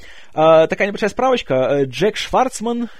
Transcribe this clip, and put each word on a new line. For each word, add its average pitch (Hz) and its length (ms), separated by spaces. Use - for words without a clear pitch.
А, 160 320
такая 190 220
небольшая 202 220
справочка. 247 440
Э, 131 300
Джек 139 320
Шварцман 240 720